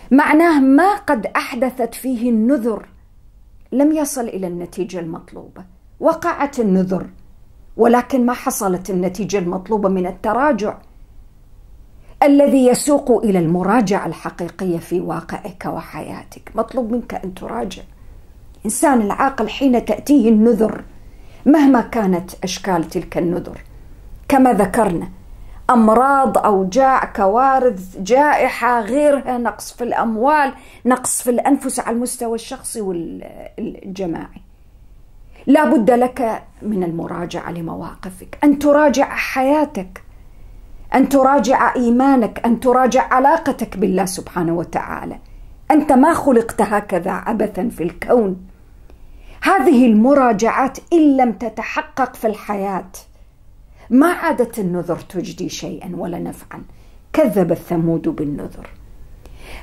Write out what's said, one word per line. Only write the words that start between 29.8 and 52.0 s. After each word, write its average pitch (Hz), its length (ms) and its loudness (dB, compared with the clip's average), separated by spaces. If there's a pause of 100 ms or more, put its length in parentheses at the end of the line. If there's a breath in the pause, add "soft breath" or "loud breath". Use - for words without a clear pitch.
الأموال، 247 720 0 (320 loud breath)
نقص - 360 -2
في 247 80 -6
الأنفس 262 500 0
على 226 160 -4
المستوى 240 400 -6
الشخصي - 460 -12
والجماعي، 185 1600 -10 (1080 soft breath)
لا 302 180 4
بد 240 260 2
لك 240 520 0 (180)
من 196 220 -4
المراجعة 170 680 -8
لمواقفك، 170 920 -12
أن 285 160 4
تراجع 285 500 4
حياتك، 269 920 -2 (920 soft breath)
أن 262 140 4
تراجع 269 640 4
إيمانك، 247 680 2
أن 233 140 2
تراجع 254 540 2
علاقتك 277 640 0
بالله 185 280 0
سبحانه 170 480 -4
وتعالى. 160 640 -8 (520 soft breath)
أنت 302 200 4
ما 277 220 6
خلقت - 480 2
هكذا 202 500 -2
عبثا 214 580 -4
في - 140 -10
الكون. 190 540 0 (1040 soft breath)
هذه 311 420 4
المراجعات 233 920 2 (160)
إن 294 240 6
لم 247 140 4
تتحقق 262 840 -6